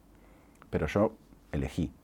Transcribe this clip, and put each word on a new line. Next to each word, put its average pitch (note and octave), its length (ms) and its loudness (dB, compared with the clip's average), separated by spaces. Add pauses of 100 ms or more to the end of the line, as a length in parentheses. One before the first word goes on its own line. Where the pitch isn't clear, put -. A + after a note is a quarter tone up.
(680)
Pero D#2+ 180 0
yo - 260 2 (380)
elegí, D2 400 -2 (120)